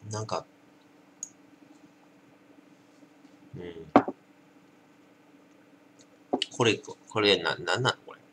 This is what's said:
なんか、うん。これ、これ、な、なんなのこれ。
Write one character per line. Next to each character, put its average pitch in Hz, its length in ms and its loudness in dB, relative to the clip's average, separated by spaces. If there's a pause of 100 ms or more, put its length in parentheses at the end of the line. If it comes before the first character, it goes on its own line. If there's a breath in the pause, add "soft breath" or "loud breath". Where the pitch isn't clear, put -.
(100)
な 104 120 -6
ん - 40 -8
か、 82 180 -4 (3000)
う - 20 -14
ん。 87 140 -14 (2750)
こ 120 120 0
れ、 107 160 4 (280)
こ 110 120 0
れ、 101 220 6
な、 80 140 0
な 90 200 -2
ん 120 60 -2
な 123 80 4
の - 60 -4 (100)
こ - 80 -18
れ。 - 60 -20 (120)